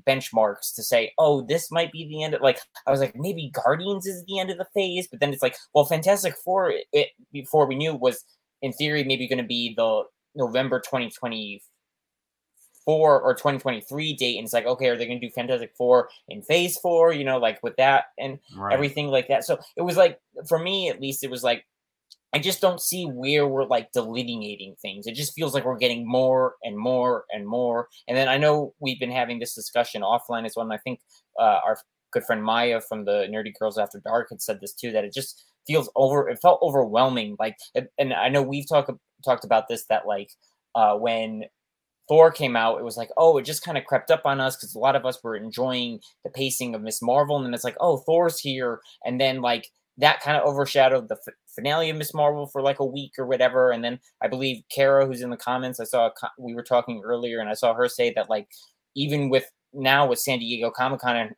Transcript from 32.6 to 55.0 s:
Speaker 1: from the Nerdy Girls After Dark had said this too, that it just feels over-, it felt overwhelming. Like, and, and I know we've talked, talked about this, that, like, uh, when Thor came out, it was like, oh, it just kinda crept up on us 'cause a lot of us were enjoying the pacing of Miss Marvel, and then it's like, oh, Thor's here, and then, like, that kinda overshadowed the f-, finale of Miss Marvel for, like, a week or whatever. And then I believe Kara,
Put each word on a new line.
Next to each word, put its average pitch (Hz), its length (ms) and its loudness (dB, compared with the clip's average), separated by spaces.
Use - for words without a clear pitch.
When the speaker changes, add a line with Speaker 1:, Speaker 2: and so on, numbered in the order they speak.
Speaker 1:
from 107 240 -8
the 101 240 2
Nerdy 107 280 -6
Girls 110 200 -2
After 101 260 -4
Dark 113 260 -2
had 110 120 -14
said 104 180 -6
this 98 140 -14
too, 120 180 -8
that 107 120 0
it 101 100 -10
just - 280 -10
feels 147 300 0
over-, 135 320 4
it 123 140 -4
felt 175 200 6
overwhelming. 123 760 2
Like, 110 180 -4
and, 127 140 -2
and 135 140 0
I 104 160 0
know 139 140 2
we've 139 260 -6
talked, 143 220 2
talked 123 200 0
about 110 240 2
this, 117 180 -6
that, - 200 0
like, 101 240 -6
uh, 107 220 4
when 113 480 -2
Thor 160 220 10
came 135 260 -2
out, 113 220 2
it 117 60 -8
was 117 140 -8
like, 117 180 -8
oh, 165 220 6
it 123 60 -2
just 151 200 -6
kinda 156 180 -4
crept - 280 -2
up 160 160 4
on 139 140 0
us 131 160 -2
'cause - 180 -16
a 110 60 -12
lot 135 160 4
of 127 100 0
us 127 180 -4
were 113 120 -6
enjoying 120 640 -4
the 123 60 -10
pacing 131 440 -4
of 107 80 -8
Miss 110 180 -8
Marvel, 143 360 2
and 135 100 -4
then 120 80 -4
it's 117 100 -8
like, 120 160 -6
oh, 165 180 2
Thor's 165 420 2
here, 131 400 -6
and 127 140 -4
then, 131 200 0
like, 120 300 -2
that 147 220 4
kinda 147 240 0
overshadowed 131 640 2
the - 80 -6
f-, - 80 -18
finale 156 420 -2
of 156 80 -4
Miss 151 160 -8
Marvel 147 360 0
for, 139 120 -6
like, 139 200 0
a 143 40 0
week 135 340 -6
or 135 60 -4
whatever. 127 460 4
And 117 120 -2
then 120 160 -4
I - 80 -2
believe 127 420 -4
Kara, 135 360 4